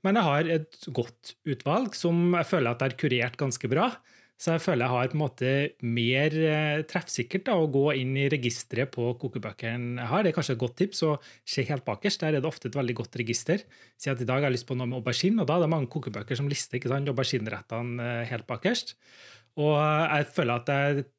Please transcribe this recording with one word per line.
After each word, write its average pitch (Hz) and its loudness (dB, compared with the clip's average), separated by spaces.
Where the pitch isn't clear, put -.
men 190 4
jeg 226 4
har 156 2
et 160 -2
godt - -6
utvalg 156 0
som 170 4
jeg 170 2
føler 135 2
at 120 -4
jeg 135 0
har 117 -12
kurert 123 0
ganske 135 -2
bra. 170 4
Så 165 0
jeg 160 0
føler 127 2
jeg 127 0
har 123 2
på - -6
en 151 0
måte 139 0
mer, 123 2
eh, 156 2
treffsikkert 165 -4
da, 240 0
å 160 4
gå 139 4
inn 131 -2
i 139 2
registret 127 -2
på 120 -2
kokebøkene 120 -6
jeg 120 -6
har. 170 2
Det 185 4
er 156 -2
kanskje 147 -2
et - -8
godt 120 -4
tips 202 0
å 151 2
se - -2
helt 139 -4
bakerst. 123 -2
Der 156 2
er 143 2
det 131 -2
ofte - -6
et 110 -4
veldig 123 0
godt 113 -8
register. 117 0
Si - -4
at 131 -2
i - -2
dag 127 0
har 143 2
jeg 127 2
lyst 117 -6
på 131 -4
noe 123 -4
med 123 -6
aubergine, 185 2
og 143 2
da 151 2
er 175 4
det - 2
mange 156 2
kokebøker 113 -6
som 139 -2
lister, 139 -4
ikke 123 -4
sant, 139 0
auberginerettene, 120 -4
eh, 120 -4
helt 117 -8
bakerst. 190 -2
Og, 151 4
eh, 151 4
jeg - -2
føler 123 2
at 120 -4
jeg 139 2